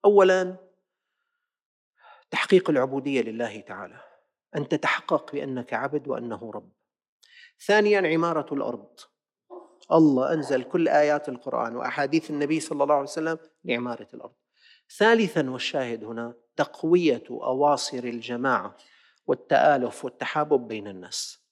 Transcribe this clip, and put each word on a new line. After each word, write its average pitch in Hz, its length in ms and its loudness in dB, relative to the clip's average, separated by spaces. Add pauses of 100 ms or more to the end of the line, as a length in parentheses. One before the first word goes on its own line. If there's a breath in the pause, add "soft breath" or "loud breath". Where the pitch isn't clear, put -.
أولاً 185 520 6 (1700 soft breath)
تحقيق - 400 2
العبودية 135 520 0
لله 110 380 -8
تعالى، 95 400 -16 (560)
أن 143 120 -4
تتحقق - 640 -2
بأنك 131 420 -6
عبد 139 340 -4
وأنه 117 420 -8
رب. 98 200 -14 (960 soft breath)
ثانياً 208 420 4
عمارة 160 460 0
الأرض، - 460 -8 (920)
الله 147 400 6
أنزل 135 300 -2
كل 165 260 0
آيات 147 400 2
القرآن 120 480 -6
وأحاديث 139 540 -2
النبي 147 300 -2
صلى 147 220 -4
الله 147 120 4
عليه 139 100 2
وسلم 160 340 -6 (260)
لعمارة 120 500 -6
الأرض. - 200 -18 (640 soft breath)
ثالثاً 202 520 2
والشاهد 120 540 -4
هنا 117 300 -10 (220)
تقوية 156 720 2
أواصر 135 680 0
الجماعة 120 760 -4 (500 soft breath)
والتآلف 139 800 2
والتحابب 139 640 -2
بين 104 200 -10
الناس. - 500 -12 (140)